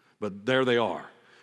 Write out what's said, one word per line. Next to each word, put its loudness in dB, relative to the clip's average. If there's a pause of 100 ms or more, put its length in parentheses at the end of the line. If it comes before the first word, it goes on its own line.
(200)
but -8
there 2
they 4
are. -2 (360)